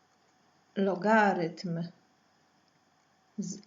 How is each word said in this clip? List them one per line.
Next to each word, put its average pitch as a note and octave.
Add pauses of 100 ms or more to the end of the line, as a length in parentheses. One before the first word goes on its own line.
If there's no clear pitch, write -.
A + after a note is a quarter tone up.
(760)
logarytm F#3 (1500)
z -